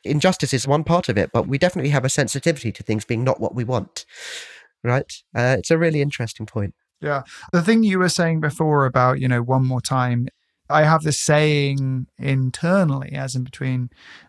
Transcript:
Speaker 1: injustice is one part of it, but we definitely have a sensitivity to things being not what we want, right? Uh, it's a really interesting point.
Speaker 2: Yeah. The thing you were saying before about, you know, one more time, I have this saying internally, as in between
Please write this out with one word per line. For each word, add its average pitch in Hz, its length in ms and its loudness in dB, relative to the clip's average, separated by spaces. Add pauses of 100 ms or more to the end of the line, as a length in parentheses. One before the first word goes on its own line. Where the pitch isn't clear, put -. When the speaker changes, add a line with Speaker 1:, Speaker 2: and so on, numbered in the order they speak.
Speaker 1:
injustice 151 480 0
is 135 160 -2
one 151 160 2
part 170 240 2
of 101 80 0
it, 98 160 0
but - 160 0
we 135 80 -2
definitely 143 360 0
have 131 120 2
a 135 60 0
sensitivity 139 640 -2
to - 100 -14
things 107 240 -4
being 120 180 -2
not 131 160 0
what - 140 -4
we 123 100 -4
want, - 400 -4 (800)
right? 123 260 -2 (240)
Uh, 123 240 2
it's - 120 -4
a 165 80 4
really 160 240 2
interesting 123 420 -6
point. 101 300 -6 (260)
Speaker 2:
Yeah. 143 220 -4 (300)
The 175 100 4
thing 226 220 4
you 190 140 2
were 180 120 2
saying 165 300 0
before 151 440 2
about, 127 340 2
you 131 100 0
know, 123 140 2
one 131 240 2
more 127 140 -2
time, 123 480 0 (400)
I 151 160 4
have 156 200 4
this 147 140 0
saying 143 880 0 (120)
internally, 139 960 0
as 135 200 -6
in 127 100 -4
between 127 440 -4 (400)